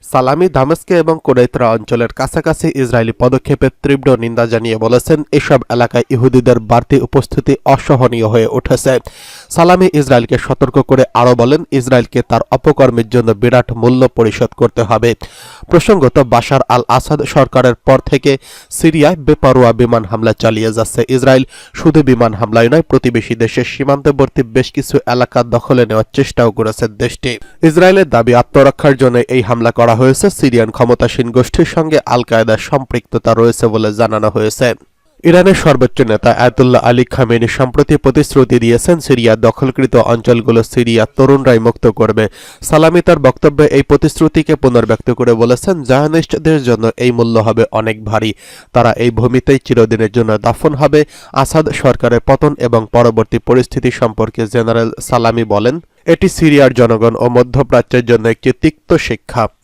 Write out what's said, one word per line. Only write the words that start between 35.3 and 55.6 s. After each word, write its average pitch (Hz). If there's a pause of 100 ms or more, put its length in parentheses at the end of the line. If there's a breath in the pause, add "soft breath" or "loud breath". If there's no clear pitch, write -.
সর্বোচ্চ 127 (120)
নেতা 107 (120)
আয়াতুল্লাহ 123
আলী 123 (100)
খামেনি 117 (100)
সম্প্রতি 131 (100)
প্রতিশ্রুতি 131
দিয়েছেন, 120 (100)
সিরিয়া 117 (140)
দখলকৃত 131 (180)
অঞ্চলগুলো 117 (120)
সিরিয়া 117 (120)
তরুণরাই 131
মুক্ত - (160)
করবে। 110 (440 loud breath)
সালামি 160
তার 170
বক্তব্যে 147 (120)
এই 139
প্রতিশ্রুতিকে 156
পুনর্ব্যক্ত 117 (100)
করে 120 (100)
বলেছেন, 123 (160)
জায়নিস্টদের 156
জন্য 113 (200)
এই 123
মূল্য 117 (100)
হবে 113 (160)
অনেক 110 (140)
ভারী। 110 (440 loud breath)
তারা 117 (140)
এই 123
ভূমিতেই 127
চিরদিনের 113
জন্য 113 (160)
দাফন 135
হবে। 151 (420 loud breath)
আসাদ 156 (160)
সরকারের 120
পতন 143 (140)
এবং 113 (140)
পরবর্তী 117 (100)
পরিস্থিতি 123 (100)
সম্পর্কে 110 (100)
জেনারেল 113 (200)
সালামি 117
বলেন, 117 (360)